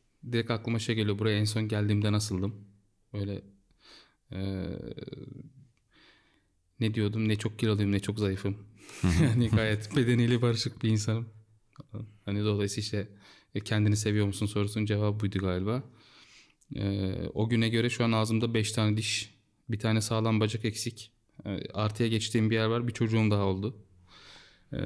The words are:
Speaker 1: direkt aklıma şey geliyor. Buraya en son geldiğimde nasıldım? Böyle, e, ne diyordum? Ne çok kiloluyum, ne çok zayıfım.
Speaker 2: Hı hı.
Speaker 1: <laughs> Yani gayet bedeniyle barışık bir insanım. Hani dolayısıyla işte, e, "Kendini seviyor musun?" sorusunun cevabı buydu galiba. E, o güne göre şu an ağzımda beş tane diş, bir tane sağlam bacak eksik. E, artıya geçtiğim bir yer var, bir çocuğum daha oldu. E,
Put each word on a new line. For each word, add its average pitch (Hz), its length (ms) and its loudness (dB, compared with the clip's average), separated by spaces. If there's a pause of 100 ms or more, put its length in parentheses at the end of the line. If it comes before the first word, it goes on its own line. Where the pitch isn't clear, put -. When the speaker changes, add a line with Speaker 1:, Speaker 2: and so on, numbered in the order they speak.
(320)
Speaker 1:
direkt 117 200 0
aklıma 113 280 -2
şey 113 160 -2
geliyor. 104 240 0
Buraya 107 200 2
en 107 60 2
son 107 220 0
geldiğimde 104 440 2
nasıldım? 101 440 0 (580)
Böyle, 101 280 -6 (880)
e, 95 340 -6 (2250)
ne 110 140 0
diyordum? 110 340 0
Ne 107 80 2
çok 107 240 -4
kiloluyum, 104 320 2
ne 98 80 2
çok 104 200 -4
zayıfım. 98 380 -2 (440)
Speaker 2:
Hı 98 60 2
hı. 87 160 4
Speaker 1:
<laughs> - 0 -
Yani 120 260 4
gayet 110 460 2
bedeniyle 120 460 4
barışık 117 420 -2
bir 117 60 2
insanım. 110 400 0 (960)
Hani 104 180 -2
dolayısıyla 104 400 0
işte, 104 240 -4 (480)
e, 113 40 -2
"Kendini 107 360 2
seviyor 107 300 2
musun?" 101 200 -2
sorusunun 104 400 -2
cevabı 104 340 0
buydu 98 200 0
galiba. 95 440 -2 (920)
E, 98 380 -2 (200)
o 113 160 0
güne 113 200 2
göre 117 200 0
şu 123 140 -2
an 113 80 2
ağzımda 113 420 2
beş 107 180 0
tane 107 260 2
diş, - 360 -4 (360)
bir 110 100 -2
tane 110 220 2
sağlam 110 380 2
bacak 107 260 0
eksik. - 460 -6 (340)
E, 98 140 -4 (140)
artıya 107 360 0
geçtiğim 110 400 2
bir 113 60 2
yer 110 100 2
var, 117 220 0
bir 117 60 -4
çocuğum 110 380 2
daha 101 120 2
oldu. 98 320 0 (960)
E, - 120 -4